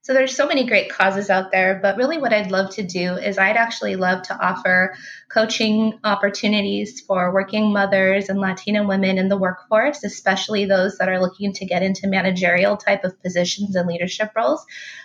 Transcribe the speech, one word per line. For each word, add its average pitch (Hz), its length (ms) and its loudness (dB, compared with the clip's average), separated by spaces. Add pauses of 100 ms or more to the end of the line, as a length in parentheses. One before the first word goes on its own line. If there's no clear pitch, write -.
So 269 120 -4
there's 262 220 2
so 285 120 2
many 277 180 2
great 220 240 2
causes 196 400 0
out 190 220 2
there, 190 320 2
but 196 140 2
really 285 200 0
what 247 160 0
I'd 202 160 0
love 190 260 -2
to 214 80 -6
do 180 320 -4
is 190 220 -4
I'd 196 200 2
actually 233 380 -2
love 185 280 0
to - 100 -8
offer 185 640 0 (340)
coaching 220 760 0
opportunities 202 1000 -2
for 180 300 0
working 208 400 0
mothers 196 560 2
and 196 120 -2
Latina 202 480 0
women 190 320 2
in 190 80 2
the 196 100 2
workforce, 214 680 0
especially 202 600 -2
those 190 320 2
that 185 120 0
are 185 120 0
looking 190 320 -2
to 196 120 -10
get 185 180 -2
into 190 240 -2
managerial 185 680 2
type 202 280 -2
of 185 180 -6
positions 180 540 -2
and 180 120 0
leadership 180 480 -4
roles. 247 300 0 (400)